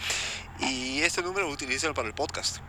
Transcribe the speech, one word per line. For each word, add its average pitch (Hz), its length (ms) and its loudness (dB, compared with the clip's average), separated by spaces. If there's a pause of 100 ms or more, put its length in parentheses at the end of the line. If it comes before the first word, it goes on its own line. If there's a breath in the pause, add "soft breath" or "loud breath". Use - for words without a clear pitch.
(600 loud breath)
y 131 420 0
este 170 200 4
número 185 260 0
utilícenlo 139 460 0
para 123 140 0
el 104 80 -4
podcast - 420 0 (120)